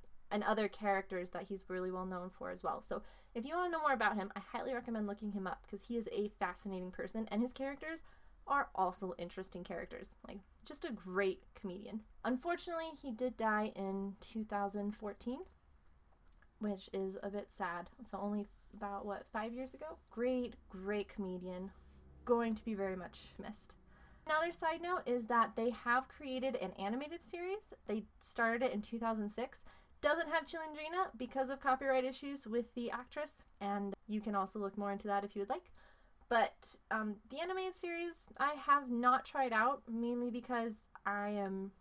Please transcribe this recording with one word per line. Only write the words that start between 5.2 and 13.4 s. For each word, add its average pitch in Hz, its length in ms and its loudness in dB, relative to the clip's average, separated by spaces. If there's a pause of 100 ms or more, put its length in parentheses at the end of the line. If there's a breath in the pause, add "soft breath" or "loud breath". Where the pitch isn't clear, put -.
him 190 160 -2
up, - 200 -6
'cause 202 140 -8
he 240 140 -4
is 226 160 -2
a 208 160 2
fascinating 185 640 -2
person, - 360 -4
and 214 140 2
his 254 100 2
characters 285 520 -6 (420 soft breath)
are 285 280 4
also 185 440 2
interesting 175 440 -6
characters. 180 520 -6 (120)
Like, 196 140 -10 (240)
just 302 200 -8
a 294 80 -2
great 185 500 0 (120)
comedian. 208 500 -8 (200)
Unfortunately, 330 680 0
he 277 220 -8
did 247 240 -2
die 214 400 4